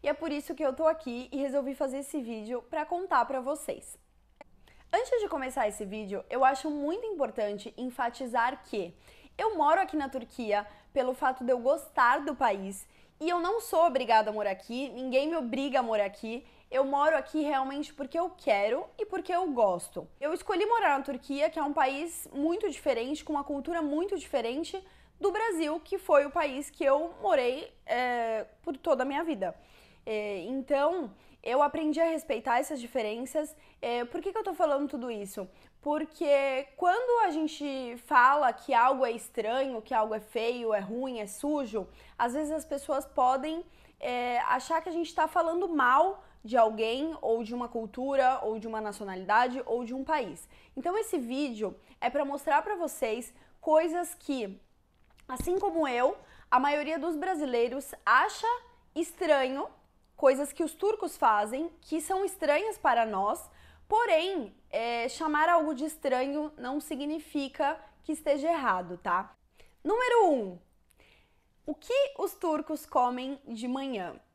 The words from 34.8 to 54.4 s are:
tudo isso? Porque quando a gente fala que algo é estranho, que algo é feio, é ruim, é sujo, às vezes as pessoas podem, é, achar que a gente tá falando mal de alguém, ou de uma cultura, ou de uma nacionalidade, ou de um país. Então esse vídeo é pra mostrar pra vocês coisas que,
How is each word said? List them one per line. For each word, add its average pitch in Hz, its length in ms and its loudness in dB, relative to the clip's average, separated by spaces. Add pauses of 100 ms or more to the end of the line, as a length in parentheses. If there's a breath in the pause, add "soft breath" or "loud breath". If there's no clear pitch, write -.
tudo 247 220 -6
isso? 202 360 -8 (320 soft breath)
Porque 285 960 0
quando 453 520 4
a - 20 2
gente 285 680 -4
fala 269 540 6
que 254 220 -4
algo 254 320 6
é 233 60 -2
estranho, 233 720 -4
que 240 120 -8
algo 220 220 0
é 214 40 -4
feio, 226 540 -2
é 202 60 2
ruim, 233 400 -6
é 208 80 -8
sujo, 226 600 -4 (300 loud breath)
às 240 160 -2
vezes 302 180 -2
as 311 140 -4
pessoas 277 400 -4
podem, 277 580 0 (360 soft breath)
é, 247 480 -2
achar 330 340 0
que 359 80 -8
a 330 40 -6
gente 330 200 -4
tá 320 140 2
falando 339 400 0
mal 302 560 4 (180 loud breath)
de 233 160 0
alguém, 226 640 2
ou 226 200 2
de 226 140 -8
uma 240 140 -4
cultura, 254 760 0
ou 220 160 -4
de 226 80 -10
uma 220 140 -6
nacionalidade, 208 840 0
ou 240 200 -2
de 233 80 -8
um 269 100 -6
país. 262 440 -4 (280 soft breath)
Então 339 220 -2
esse 403 200 -2
vídeo 233 560 -4 (280 soft breath)
é 233 80 0
pra 285 160 0
mostrar 285 360 0
pra 415 140 -4
vocês 247 580 -4 (280 soft breath)
coisas 320 520 2
que, 226 480 -6 (680)